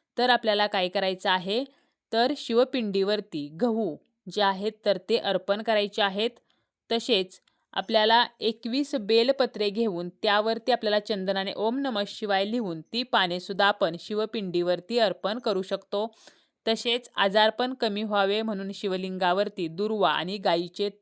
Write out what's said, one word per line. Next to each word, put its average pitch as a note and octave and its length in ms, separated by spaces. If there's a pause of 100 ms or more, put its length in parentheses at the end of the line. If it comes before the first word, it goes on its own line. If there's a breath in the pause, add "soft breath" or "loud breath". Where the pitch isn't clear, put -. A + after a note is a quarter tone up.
(180)
तर B3 120
आपल्याला G#3+ 380
काय G3 200
करायचं F#3+ 420
आहे, F#3+ 340 (480 soft breath)
तर A3+ 260
शिवपिंडीवरती G#3 1080 (140)
गहू G#3+ 340 (320)
जे G3 140
आहेत, G3 300 (140)
तर G3 120 (120)
ते A3 80
अर्पण G3+ 440
करायचे G#3+ 400
आहेत. G3+ 280 (600)
तसेच A3 500 (340)
आपल्याला A3 520 (140)
एकवीस A#3 640
बेलपत्रे A3+ 680
घेऊन F#3+ 400 (140)
त्यावरती G#3+ 480
आपल्याला G#3+ 280
चंदनाने G3 560
ओम A3+ 240
नमः B3 280
शिवाय G3 380
लिहून G#3 360 (120)
ती A#3+ 100
पानेसुद्धा F#3+ 640
आपण G3 340
शिवपिंडीवरती F#3+ 1000
अर्पण G3+ 400
करू G3 220
शकतो. G3+ 460 (580 soft breath)
तसेच A#3 500
आजारपण G#3+ 580
कमी G#3+ 300
व्हावे G3+ 380
म्हणून G3+ 320
शिवलिंगावरती F#3 920
दुर्वा G3 420
आणि D#3+ 280
गाईचे F#3 520 (120)